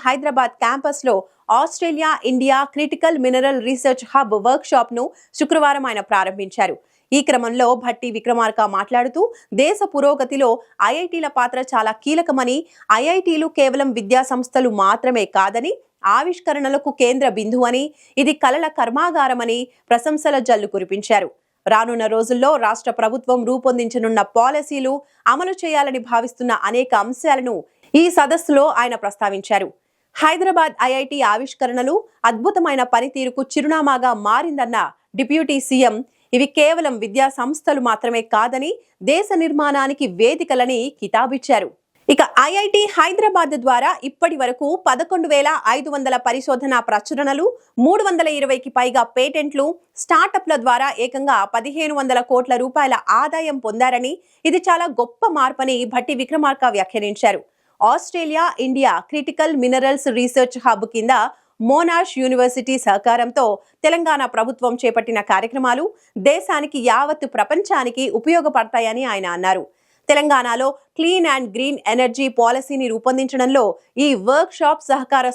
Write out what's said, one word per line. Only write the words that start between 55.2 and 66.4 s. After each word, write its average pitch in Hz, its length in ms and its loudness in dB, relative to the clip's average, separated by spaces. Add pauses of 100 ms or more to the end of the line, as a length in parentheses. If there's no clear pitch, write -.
మార్పని 262 380 0 (180)
భట్టి 247 280 -2
విక్రమార్క 277 540 0
వ్యాఖ్యానించారు. 202 640 -2 (500)
ఆస్ట్రేలియా 320 540 -2 (220)
ఇండియా 254 260 2 (180)
క్రిటికల్ 311 420 -2 (100)
మినరల్స్ 269 440 0 (120)
రీసెర్చ్ 247 460 0
హబ్ 220 300 0
కింద 226 180 2 (560)
మోనాష్ 339 520 2
యూనివర్సిటీ 254 520 0 (140)
సహకారంతో 240 580 2 (380)
తెలంగాణ 311 400 2 (100)
ప్రభుత్వం 240 480 -2
చేపట్టిన 226 380 0 (120)
కార్యక్రమాలు 247 520 0 (480)
దేశానికి, 302 460 -2 (120)